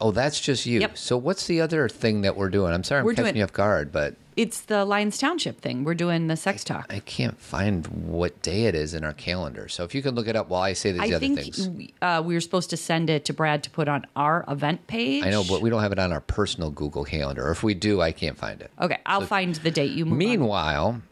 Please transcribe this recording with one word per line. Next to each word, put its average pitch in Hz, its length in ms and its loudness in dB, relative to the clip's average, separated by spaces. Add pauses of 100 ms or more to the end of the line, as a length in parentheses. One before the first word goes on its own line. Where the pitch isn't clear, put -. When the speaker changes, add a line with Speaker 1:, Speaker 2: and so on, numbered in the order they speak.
Speaker 1:
Oh, 110 120 4
that's 131 280 2
just 131 240 0
you. 120 160 2
Speaker 2:
Yep. 208 180 0
Speaker 1:
So - 180 0
what's 139 300 -2
the 170 140 2
other 160 280 2
thing 107 340 0
that 98 140 2
we're 98 140 0
doing? 95 220 4
I'm 90 120 2
sorry, 143 160 2
I'm 139 60 2
Speaker 2:
We're 233 60 4
Speaker 1:
catching 233 120 2
Speaker 2:
doing 185 120 0
Speaker 1:
you 107 80 4
off 95 80 -2
guard, 92 380 2
but 73 240 0 (220)
Speaker 2:
It's 226 240 0
the 208 240 0
Lions 208 340 0
Township 302 420 -2
thing. 127 220 -4
We're 160 140 0
doing 165 320 2
the 160 80 0
sex 202 260 -4
talk. - 260 -6
Speaker 1:
I 101 120 -8
can't - 400 -4
find 92 480 0
what 82 540 -4
day 101 240 0
it 90 100 2
is 78 180 -2
in 80 80 -6
our 76 100 -4
calendar. 82 560 -6
So - 140 -8
if 87 100 -8
you 139 100 -4
can 135 120 -2
look 113 140 -2
it 110 80 2
up 95 120 -2
while 90 140 0
I 95 120 2
say 98 180 0
these 87 80 -2
Speaker 2:
I 101 60 0
Speaker 1:
other 82 120 2
Speaker 2:
think 277 220 0
Speaker 1:
things. 113 280 -6
Speaker 2:
we, - 320 -12
uh, 170 240 2
we 170 100 0
were 170 60 2
supposed 170 300 -2
to 170 60 -4
send 165 340 0
it 151 140 2
to - 80 -4
Brad 151 320 0
to - 60 -12
put 151 180 -2
on 143 260 0
our 151 320 2
event 147 400 -2
page. 262 380 -2
Speaker 1:
I 95 60 2
know, 104 120 2
but 90 200 0
we 113 60 2
don't 113 140 2
have 101 80 2
it 95 80 -2
on 92 140 2
our 76 80 -2
personal 90 500 -2
Google 73 340 -4
Calendar. 69 440 -2
Or - 20 4
if - 140 0
we 107 100 4
do, 98 260 2
I 82 120 2
can't 78 260 -6
find - 240 -8
it. - 80 -16 (100)
Speaker 2:
Okay, - 240 0
I'll 196 180 0
Speaker 1:
So 185 40 -6
Speaker 2:
find 185 300 0
the 160 160 -2
date. 151 180 0
You 165 140 -2
move 160 80 0
on. 127 60 2
Speaker 1:
Meanwhile, 104 920 2